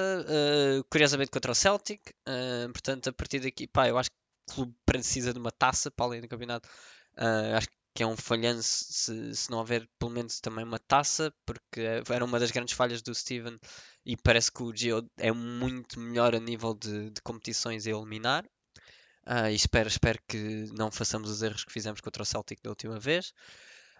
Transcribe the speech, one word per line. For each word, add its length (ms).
eh, 540
curiosamente 400
contra 200
o 40
Celtic. 460
Eh, 440
portanto, 380
a 40
partir 260
daqui, 280
pá, 200
eu 100
acho 140
que 40
o 40
clube 180
precisa 480
de 60
uma 120
taça 400
para 160
além 140
do 80
campeonato. 380
Eh, 400
acho 100
que 100
é 40
um 80
falhanço 760
se, 420
se 160
não 60
houver 280
pelo 120
menos 280
também 240
uma 160
taça, 540
porque, 360
eh, 280
era 140
uma 160
das 120
grandes 240
falhas 260
do 120
Steven 460
e 100
parece 340
que 140
o 100
Gio 320
é 160
muito 680
melhor 340
a 60
nível 340
de, 360
de 120
competições 640
a 40
eliminar. 560
Ah, 260
e 40
espero, 340
espero 360
que 120
não 160
façamos 400
os 140
erros 220
que 80
fizemos 260
contra 240
o 20
Celtic 380
da 60
última 280
vez. 360